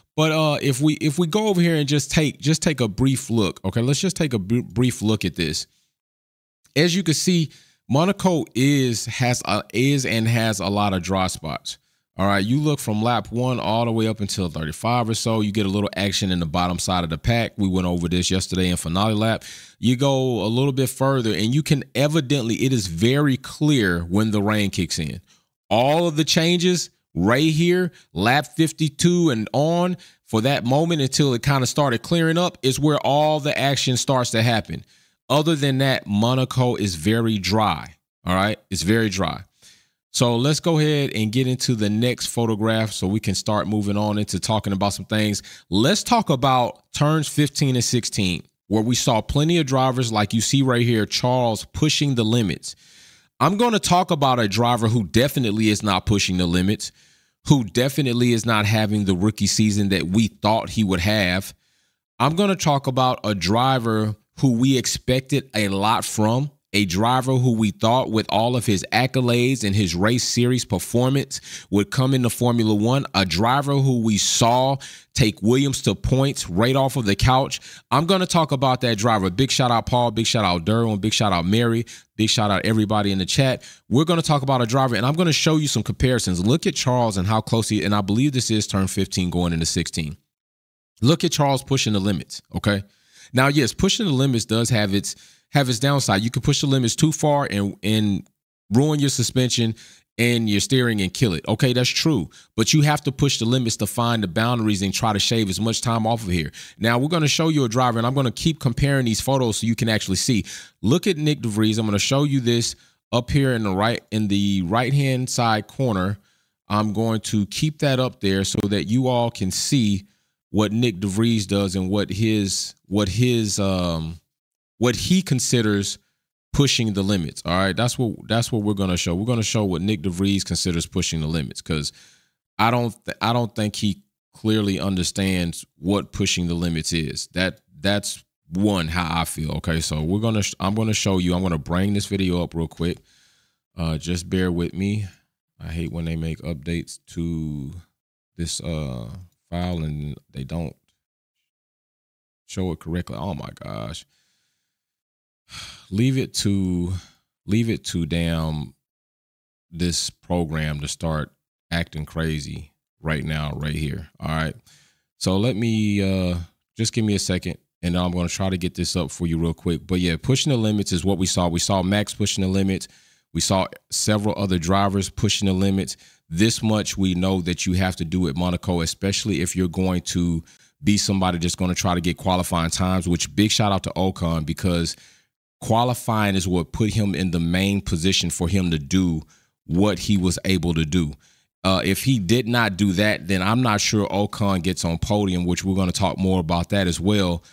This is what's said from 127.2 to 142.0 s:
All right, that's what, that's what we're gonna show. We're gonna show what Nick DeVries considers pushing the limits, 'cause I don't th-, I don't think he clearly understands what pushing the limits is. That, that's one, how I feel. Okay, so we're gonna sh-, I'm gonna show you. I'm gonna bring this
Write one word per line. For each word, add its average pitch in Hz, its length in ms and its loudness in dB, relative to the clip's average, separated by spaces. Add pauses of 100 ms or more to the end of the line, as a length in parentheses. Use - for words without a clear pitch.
All 82 80 -4
right, 92 240 0
that's 120 220 -2
what, 120 160 -2 (140)
that's 113 220 0
what 110 120 -2
we're 104 100 0
gonna 95 240 0
show. 87 180 -2
We're 101 120 -2
gonna 117 160 0
show 107 220 0
what 87 180 0
Nick 101 200 -2
DeVries 95 420 0
considers 85 420 -2
pushing 85 340 -4
the 78 60 -4
limits, 78 340 -6
'cause 76 320 -4 (640)
I 110 120 2
don't 120 220 0 (120)
th-, - 160 -10
I 113 140 0
don't 120 200 -2
think 107 220 -2
he 101 260 -2 (300)
clearly 107 460 0
understands 92 880 -2 (120)
what 95 340 -2
pushing 92 340 -2
the 85 80 -2
limits 82 380 -4
is. 80 400 -4
That, 90 280 -4 (200)
that's 101 440 -4 (240)
one, 92 400 0
how 82 320 -2
I 80 40 -2
feel. 78 320 -6
Okay, 82 240 -2
so 78 220 -4
we're 92 180 -2
gonna 110 220 0
sh-, - 160 -4
I'm 101 180 0
gonna 110 180 0
show 98 240 0
you. 90 160 0
I'm 90 80 0
gonna 87 160 0
bring 90 340 -2
this 101 140 -2